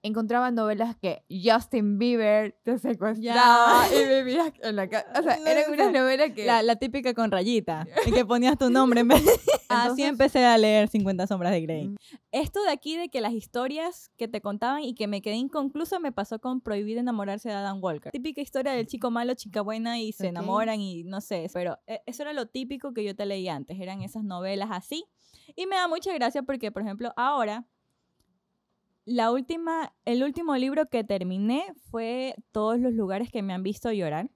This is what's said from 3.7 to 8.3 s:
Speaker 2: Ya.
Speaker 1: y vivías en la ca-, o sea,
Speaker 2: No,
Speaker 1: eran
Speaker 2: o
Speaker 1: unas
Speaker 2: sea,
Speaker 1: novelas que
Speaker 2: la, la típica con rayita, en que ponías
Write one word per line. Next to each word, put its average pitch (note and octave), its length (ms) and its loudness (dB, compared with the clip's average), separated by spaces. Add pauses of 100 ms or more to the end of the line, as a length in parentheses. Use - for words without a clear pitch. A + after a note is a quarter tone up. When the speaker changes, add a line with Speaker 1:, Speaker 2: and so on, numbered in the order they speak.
Speaker 2:
Ya. - 20 4
Speaker 1:
y C4+ 320 6
vivías D4+ 280 0 (100)
en G#3+ 140 -2
la F#3+ 120 -2
ca-, G#3+ 160 -4 (140)
o D#4 40 2
sea, D#4 160 2
Speaker 2:
No, D#4 80 -4
Speaker 1:
eran D#4 240 4
Speaker 2:
o - 20 -2
Speaker 1:
unas F#4+ 180 4
Speaker 2:
sea, C#4 100 4
Speaker 1:
novelas C4 300 2
que G#3+ 160 -6
Speaker 2:
la, A#3 160 4
la A#3 140 4
típica B3+ 360 -4
con A3 200 0
rayita, F#3 560 -2 (160)
en - 100 4
que B3 100 6
ponías B3 320 4